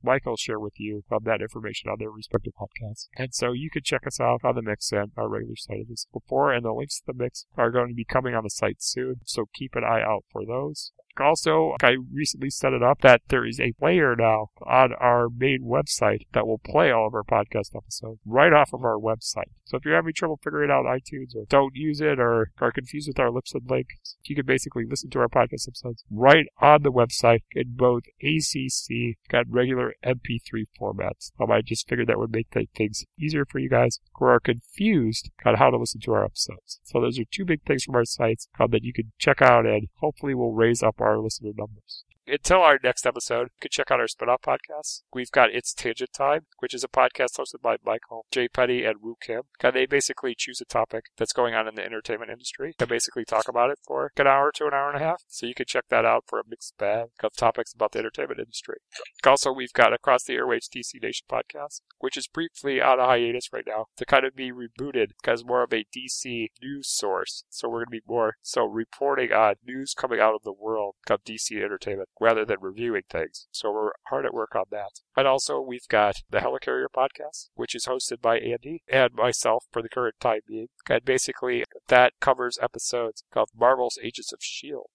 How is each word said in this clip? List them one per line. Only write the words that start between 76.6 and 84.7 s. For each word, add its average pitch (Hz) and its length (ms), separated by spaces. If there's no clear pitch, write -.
podcast, 147 600
which 120 200
is 117 120
hosted 127 340
by 117 180
Andy 120 500
and 127 240
myself 117 560
for 117 120
the 113 80
current 123 320
time 110 260
being. 110 200
And 120 140
basically, 127 640
that 123 320
covers 127 400
episodes 120 600
of 110 240
Marvel's 123 440
Agents 117 300
of - 100
shield - 540